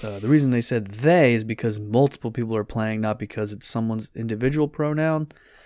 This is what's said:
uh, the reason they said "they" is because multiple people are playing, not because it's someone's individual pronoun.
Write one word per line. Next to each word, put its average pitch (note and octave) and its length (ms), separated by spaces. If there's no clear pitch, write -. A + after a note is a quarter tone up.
uh, G2+ 140
the G#2+ 100
reason C#3+ 220
they A#2+ 100
said A#2 280
"they" B2+ 460
is A2 100
because A2 360
multiple A#2+ 500
people A2+ 260
are G#2 80
playing, A2 360
not G#2+ 180
because G#2 340
it's G#2 140
someone's A2+ 480
individual B2 540
pronoun. D#3 600